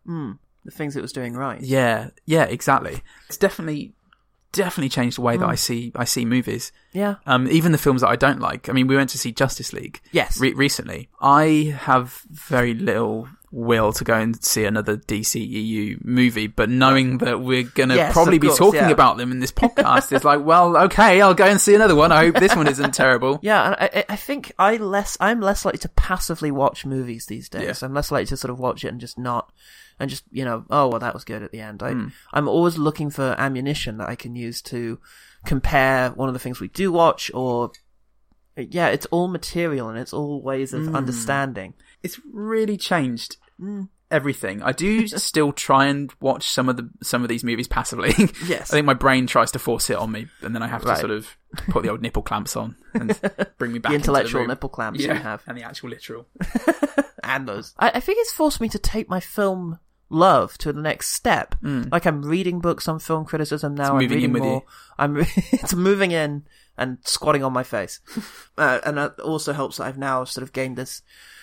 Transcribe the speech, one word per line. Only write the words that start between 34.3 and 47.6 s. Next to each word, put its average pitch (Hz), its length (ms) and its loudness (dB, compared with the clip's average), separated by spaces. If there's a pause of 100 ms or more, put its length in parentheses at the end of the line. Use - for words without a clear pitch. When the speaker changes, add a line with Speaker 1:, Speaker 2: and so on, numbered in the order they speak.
Speaker 1:
use 120 260 -10
to 117 360 -8 (480)
compare 135 640 2
one 131 180 -4
of 127 60 -4
the 123 60 -6
things 123 200 -10
we 98 80 -10
do 190 240 -2
watch, 165 400 2
or, 120 380 -2 (840)
yeah, 160 320 -2
it's - 180 -2
all 175 220 0
material 165 600 -4
and 110 100 -10
it's 135 140 -12
all 147 300 -6
ways 135 320 -4
of 151 140 -4
Speaker 2:
Hmm. 160 80 -4
Speaker 1:
understanding. 127 760 -4 (300)
Speaker 2:
It's - 180 -12 (100)
really 214 460 -2
changed 131 600 -4 (200)
Speaker 1:
Mm. 196 300 -10 (220)
Speaker 2:
everything. 135 520 -4
I - 100 -2
do 214 360 0
Speaker 1:
<laughs> - 220 -6
Speaker 2:
still 151 200 2
try 139 360 2
and 143 340 -4
watch 131 300 -2
some 127 180 0
of 127 80 0
the, 117 140 -10 (120)
some 120 200 -2
of 120 80 -4
these 117 120 -4
movies 120 260 -4